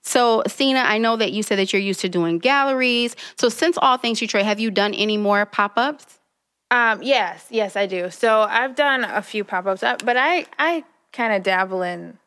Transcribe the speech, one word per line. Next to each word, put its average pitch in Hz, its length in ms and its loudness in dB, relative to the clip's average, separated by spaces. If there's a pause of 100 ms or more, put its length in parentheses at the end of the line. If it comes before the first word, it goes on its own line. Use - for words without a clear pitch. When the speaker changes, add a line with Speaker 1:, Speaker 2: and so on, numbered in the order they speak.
Speaker 1:
so, 240 460 2
Sina, 262 320 0
I 214 160 2
know 226 220 2
that 202 140 0
you 208 100 -4
said 202 160 0
that 190 160 0
you're 196 80 2
used 196 180 -2
to - 80 -4
doing 170 300 0
galleries. 254 760 0 (240)
So 240 120 2
since 330 260 0
All 254 220 2
Things 233 220 -2
Detroit, 208 260 0
have 208 120 0
you 226 120 -2
done 202 240 0
any 214 240 0
more 202 260 2
pop-ups? 233 760 -2 (520)
Speaker 2:
Um, 233 320 2
yes, 202 480 -2
yes, 214 260 -2
I 202 100 2
do. 180 240 -4
So 220 320 2
I've 233 340 0
done 269 280 2
a 202 160 -4
few 202 240 -6
pop-ups, 190 380 -2
uh, 240 220 0
but 240 120 2
I, 311 300 2 (120)
I 320 260 0 (280)
kinda 220 280 0
dabble 185 420 0
in 175 340 -8 (100)